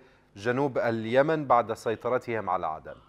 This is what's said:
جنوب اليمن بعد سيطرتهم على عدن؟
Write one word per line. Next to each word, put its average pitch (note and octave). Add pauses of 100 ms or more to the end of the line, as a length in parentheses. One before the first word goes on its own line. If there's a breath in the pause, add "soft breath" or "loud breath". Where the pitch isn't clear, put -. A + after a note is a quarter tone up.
(360 soft breath)
جنوب B2
اليمن B2+
بعد A#2+
سيطرتهم A2+
على F2+
عدن؟ D#2 (140)